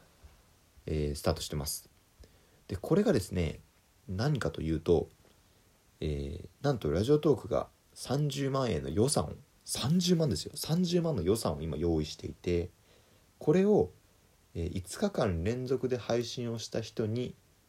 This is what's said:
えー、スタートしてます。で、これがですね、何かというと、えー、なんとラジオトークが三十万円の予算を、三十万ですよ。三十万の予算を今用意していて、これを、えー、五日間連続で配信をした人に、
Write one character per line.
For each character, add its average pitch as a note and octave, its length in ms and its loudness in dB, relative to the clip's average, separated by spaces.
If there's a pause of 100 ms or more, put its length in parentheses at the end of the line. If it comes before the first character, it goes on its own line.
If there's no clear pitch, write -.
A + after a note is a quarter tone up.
(840)
え D2 300 -2
ー、 - 20 -8
ス - 60 -10
タ - 80 0
ー E2 40 2
ト - 80 -8
し - 60 -8
て D#2 80 -6
ま C#2+ 100 -4
す。 - 220 -8 (800)
で、 - 80 -6
こ - 200 -2
れ G#3 60 4
が A3 100 4
で A#2+ 80 2
す - 120 -8
ね、 E2 280 -2 (480)
何 A#2 300 0
か D2 120 -2
と - 100 -8
い D#2 120 -2
う D#2 80 0
と、 - 280 4 (920)
え C#2+ 440 -4
ー、 - 200 -10
な C#3+ 80 2
ん A#2 60 -2
と D2+ 120 -2
ラ E2 120 2
ジ C3 100 4
オ D3+ 60 6
ト D3+ 160 4
ー - 60 -4
ク - 80 -10
が - 200 -2 (260)
三 C#3+ 340 -2
十 C#3 220 -2
万 C3+ 200 0
円 D2 120 0
の C2+ 80 -6
予 G#2 180 4
算 - 160 2
を、 - 80 -8 (320)
三 D3+ 340 0
十 F3 180 4
万 D#3+ 120 2
で G#2 80 0
す - 80 -4
よ。 - 100 -12
三 F3 300 0
十 E3+ 160 2
万 D#3+ 160 0
の E2+ 60 -2
予 F#2 120 4
算 F#2+ 220 0
を D2 60 -8
今 D2+ 160 -4
用 E2 220 2
意 D2+ 40 0
し - 120 -8
て - 100 -10
い D#2 60 -8
て、 F2 360 -2 (720)
こ D#3 160 4
れ F#3+ 100 6
を、 G#3 260 4 (640)
え E2+ 120 -2
ー、 E2+ 100 -4
五 - 220 -8
日 G3+ 120 0
間 F2+ 340 0
連 B2 220 -2
続 B2+ 220 0
で B2 80 -2
配 A#2+ 280 0
信 A#2 280 -6
を A#2 60 -4
し - 100 -10
た A#2 140 -4
人 A2 240 -4
に、 A#2 280 -2 (340)